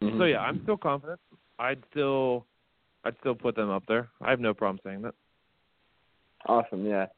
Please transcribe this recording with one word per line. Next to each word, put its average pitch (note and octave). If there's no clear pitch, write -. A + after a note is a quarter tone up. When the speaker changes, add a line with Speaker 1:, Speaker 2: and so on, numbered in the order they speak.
Speaker 1:
Mm-hmm. G#2+
Speaker 2:
so F3+
yeah, C3
I'm C#3+
still G#3+
confident. D3
I'd B2+
still, C3+
I'd A#2+
still B2+
put A#2
them G#2
up F#2+
there. A#2
I A#2+
have B2+
no A2
problem G2
saying G2
that. A#2
Speaker 1:
Awesome, A2
yeah. G2